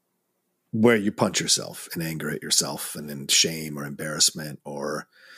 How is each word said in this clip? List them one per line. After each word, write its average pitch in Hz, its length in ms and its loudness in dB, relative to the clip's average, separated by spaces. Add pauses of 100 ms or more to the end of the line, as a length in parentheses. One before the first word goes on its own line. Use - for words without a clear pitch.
(720)
where 113 240 8
you 104 160 0
punch 101 280 2
yourself - 540 -2
in - 80 -4
anger 151 280 -4
at - 120 -4
yourself - 540 0
and 73 140 -10
in 69 180 -8
shame 78 500 2
or 71 60 -6
embarrassment 76 800 -2
or 73 420 -6 (320)